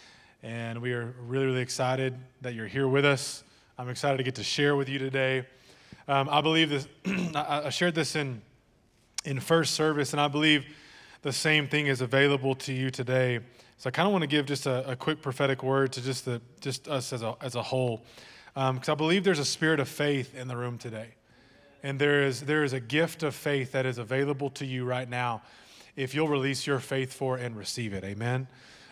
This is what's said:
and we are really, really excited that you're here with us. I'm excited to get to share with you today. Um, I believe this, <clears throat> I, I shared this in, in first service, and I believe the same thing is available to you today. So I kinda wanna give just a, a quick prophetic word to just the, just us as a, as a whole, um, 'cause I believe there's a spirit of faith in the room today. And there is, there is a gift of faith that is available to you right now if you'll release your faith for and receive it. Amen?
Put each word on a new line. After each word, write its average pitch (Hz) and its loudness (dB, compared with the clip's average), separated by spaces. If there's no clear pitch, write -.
and 117 -6
we 123 -2
are 120 -4
really, 131 0
really 127 2
excited 127 0
that 123 -8
you're 110 -8
here 135 0
with 139 4
us. 139 2
I'm 123 -8
excited 135 0
to - 0
get 127 -4
to 104 -6
share 143 2
with 139 -2
you 135 -4
today. 131 0
Um, 139 2
I 147 4
believe 160 4
this, 139 -2
<clears throat> 180 -2
I, 147 -2
I 139 -4
shared 175 0
this 156 0
in, 135 -4
in 135 -4
first 165 4
service, 147 2
and 147 2
I 147 4
believe 147 4
the 139 -4
same 151 2
thing 147 0
is 127 2
available 135 4
to 135 -8
you 131 -2
today. 127 0
So - -6
I - -2
kinda 175 2
wanna 170 2
give 143 2
just 139 -2
a, 131 0
a 127 -4
quick 156 -2
prophetic 135 0
word 135 2
to 127 -8
just 127 -4
the, 120 -4
just - -8
us 139 -4
as 117 -4
a, 110 -4
as 123 -8
a 117 -2
whole, 123 -2
um, 131 0
'cause 123 -6
I 151 2
believe 165 2
there's 175 4
a 139 0
spirit 156 2
of 131 -2
faith 143 -2
in 127 -10
the 123 -6
room 120 -4
today. 113 -12
And 139 -4
there 143 4
is, 131 0
there 151 2
is 127 0
a 131 -2
gift 156 0
of 139 0
faith 139 -2
that 131 0
is 127 -2
available 135 -2
to 139 -8
you 127 -4
right 123 -4
now 120 -2
if 131 -4
you'll 156 2
release 135 0
your 139 2
faith 131 -4
for 131 -2
and 120 -6
receive 107 -6
it. 95 -6
Amen? 120 -2